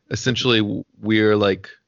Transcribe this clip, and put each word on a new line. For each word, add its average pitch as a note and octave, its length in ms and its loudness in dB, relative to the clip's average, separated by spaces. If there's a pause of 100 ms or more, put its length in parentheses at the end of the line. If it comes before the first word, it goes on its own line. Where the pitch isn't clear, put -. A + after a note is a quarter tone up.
(100)
essentially A#2 480 0
w-, G#2 260 -4 (160)
we're, G#2+ 360 2
like, G2 320 0 (180)